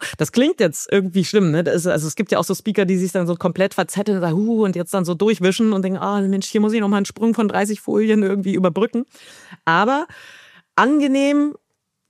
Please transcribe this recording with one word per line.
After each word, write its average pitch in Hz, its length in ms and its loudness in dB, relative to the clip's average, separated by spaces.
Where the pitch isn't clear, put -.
Das 151 120 -4
klingt 285 280 2
jetzt - 320 0
irgendwie 190 340 2
schlimm, 196 240 2
ne? 156 140 0
Das 160 140 2
ist, 170 100 -2
also 160 200 -2
es 151 80 -8
gibt - 160 -4
ja 202 60 2
auch 170 60 0
so 196 100 -4
Speaker, 202 320 -2
die 185 120 2
sich 180 140 -2
dann 180 140 -2
so 175 100 -2
komplett 185 380 -2
verzetteln 196 460 -2
und - 20 -2
sagen, 170 160 0
„Huh“, 220 280 0
und 185 100 -2
jetzt 175 180 -6
dann 190 100 0
so 170 120 -2
durchwischen 202 580 2
und 190 80 0
denken, 185 160 -4
„Ah, 196 240 -2
Mensch, 196 240 -2
hier 214 160 0
muss 214 120 2
ich 233 60 0
noch 202 100 0
mal 208 80 2
einen 202 100 0
Sprung 226 260 -2
von 214 140 0
dreißig 202 340 -2
Folien 214 400 2
irgendwie 196 320 -2
überbrücken.“ 190 520 0
Aber 220 400 2
angenehm 285 800 2